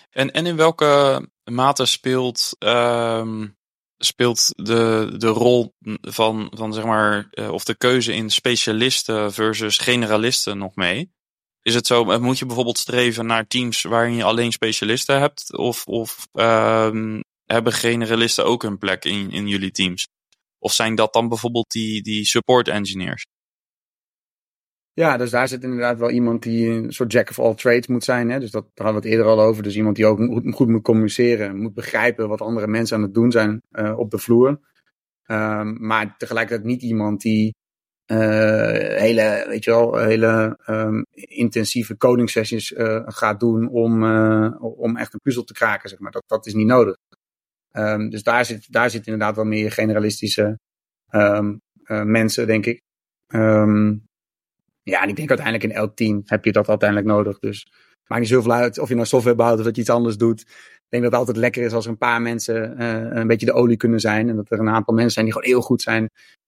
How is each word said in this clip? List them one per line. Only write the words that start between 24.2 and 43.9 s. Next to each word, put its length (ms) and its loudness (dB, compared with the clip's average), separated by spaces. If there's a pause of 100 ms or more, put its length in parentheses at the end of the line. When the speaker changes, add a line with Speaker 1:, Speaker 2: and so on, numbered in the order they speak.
Speaker 2:
Ja, 240 2
dus 120 -2
daar 180 2
zit 160 -8
inderdaad 340 -2
wel 120 0
iemand 340 0
die 260 0
een 240 -4
soort 180 -4
jack 180 2
of 100 -12
all 160 2
trades 320 2
moet 160 -2
zijn, 260 0
hè? 100 -4
Dus 120 -10
dat, 120 -6 (100)
daar 120 -8
hadden 160 0
we 60 -8
het 100 2
eerder 160 6
al 80 6
over. 220 4
Dus 120 -4
iemand 200 2
die 100 2
ook 120 6
goed, 360 -2
goed 140 2
moet 160 2
communiceren, 760 2
moet 160 -6
begrijpen 560 -2
wat 120 -6
andere 260 -4
mensen 300 -2
aan 60 0
het 100 -4
doen 180 4
zijn, 380 2
eh, 300 -6
op 120 -4
de 60 -6
vloer. 420 4 (640)
Ehm, 640 -4
maar 300 -2
tegelijkertijd 500 -4
niet 140 -4
iemand 400 -2
die, 320 0 (520)
eh, 120 -2 (800)
hele, 500 2
weet 160 -6
je 80 2
wel, 260 4
hele, 680 2
ehm, 460 -4
intensieve 880 -4
coding 320 4
sessies, 440 -4
eh, 320 -2
gaat 340 -2
doen 300 2
om, 340 2